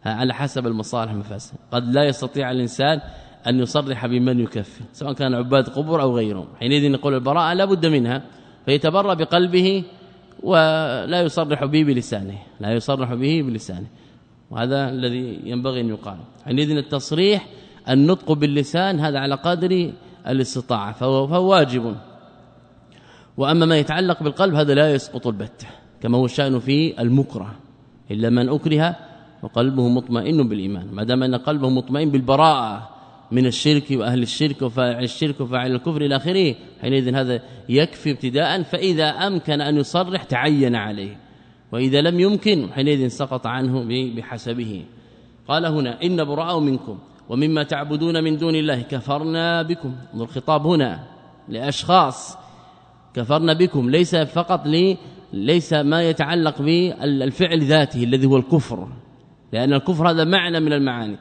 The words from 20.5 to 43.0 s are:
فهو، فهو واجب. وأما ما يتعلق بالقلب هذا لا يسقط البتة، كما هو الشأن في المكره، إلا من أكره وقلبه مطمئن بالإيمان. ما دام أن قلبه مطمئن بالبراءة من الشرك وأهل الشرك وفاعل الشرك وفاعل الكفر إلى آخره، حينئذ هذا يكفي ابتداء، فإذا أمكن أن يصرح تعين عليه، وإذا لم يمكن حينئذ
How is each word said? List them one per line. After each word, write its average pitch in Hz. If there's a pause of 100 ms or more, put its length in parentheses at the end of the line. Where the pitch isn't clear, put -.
فهو، 135
فهو 180
واجب. 123 (1400)
وأما 156
ما 160
يتعلق 160
بالقلب 160
هذا 147
لا 147
يسقط 123
البتة، 107 (340)
كما 117
هو 127
الشأن 131
في 139
المكره، 120 (560)
إلا 113
من 123
أكره 151 (480)
وقلبه 123
مطمئن 120
بالإيمان. 98
ما 101
دام 127
أن 127
قلبه 135
مطمئن 131
بالبراءة 131 (420)
من 127
الشرك 143
وأهل 123
الشرك 139
وفاعل 123
الشرك 143
وفاعل 127
الكفر 151
إلى 139
آخره، 165 (260)
حينئذ 127
هذا 123 (280)
يكفي 147
ابتداء، 143
فإذا 160
أمكن 160
أن 147
يصرح 175
تعين 131
عليه، 104 (540)
وإذا 131
لم 175
يمكن 190
حينئذ 135